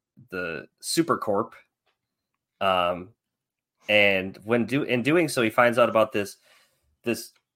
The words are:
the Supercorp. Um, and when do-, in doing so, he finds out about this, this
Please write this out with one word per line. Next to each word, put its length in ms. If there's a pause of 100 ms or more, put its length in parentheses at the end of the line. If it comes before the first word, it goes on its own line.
(300)
the 360 (160)
Supercorp. 720 (1080)
Um, 500 (800)
and 560
when 200
do-, 200
in 180
doing 260
so, 140
he 80
finds 280
out 100
about 240
this, 240 (640)
this 300 (240)